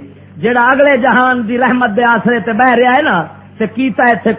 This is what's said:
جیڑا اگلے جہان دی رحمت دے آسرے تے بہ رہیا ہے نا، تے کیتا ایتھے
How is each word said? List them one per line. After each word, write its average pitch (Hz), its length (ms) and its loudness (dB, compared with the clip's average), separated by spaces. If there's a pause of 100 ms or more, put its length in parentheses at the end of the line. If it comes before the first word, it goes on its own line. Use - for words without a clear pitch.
(380)
جیڑا 240 240 0
اگلے 269 360 2
جہان 247 500 0
دی 240 100 -4
رحمت 247 400 0
دے 240 60 0
آسرے 233 360 0
تے 226 120 -6
بہ 247 260 2
رہیا 247 200 2
ہے 294 40 2
نا، 208 220 0 (340)
تے 220 100 -2
کیتا 262 420 -2
ایتھے 226 300 0